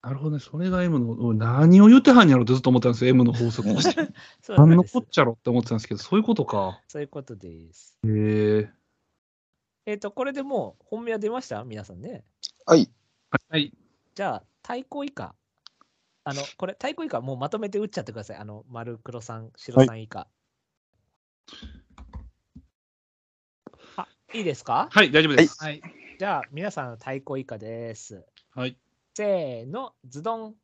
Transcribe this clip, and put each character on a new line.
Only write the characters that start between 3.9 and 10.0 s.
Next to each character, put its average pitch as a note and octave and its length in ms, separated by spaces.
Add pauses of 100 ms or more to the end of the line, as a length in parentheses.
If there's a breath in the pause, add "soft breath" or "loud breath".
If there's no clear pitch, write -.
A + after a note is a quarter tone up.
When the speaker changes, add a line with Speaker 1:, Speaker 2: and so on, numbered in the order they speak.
Speaker 2:
う - 60
な E4 60
ん D4 40
で - 100 (240 soft breath)
す。 - 160
Speaker 1:
何 D#3 140
の F3 140
こ - 160
っ - 100
ち - 100
ゃ C#3 40
ろ A#2 80
っ A2+ 100
て B2+ 80
思 A#2+ 80
っ A#2+ 40
て A#2 60
た A#2 60
ん A2+ 40
で - 40
す - 60
け A2 60
ど、 G2+ 60
そ - 160
う - 20
い G#3+ 40
う - 20
こ A3+ 100
と C3 120
か。 G2 420
Speaker 2:
そ D3+ 120
う - 20
い - 20
う C#3+ 40
こ C#3+ 140
と B2 140
で E2 380
す。 - 320
Speaker 1:
へ - 20
え。 G#2+ 640 (1120)
Speaker 2:
え G#3 100
っ G#3 40
と、 G#3 120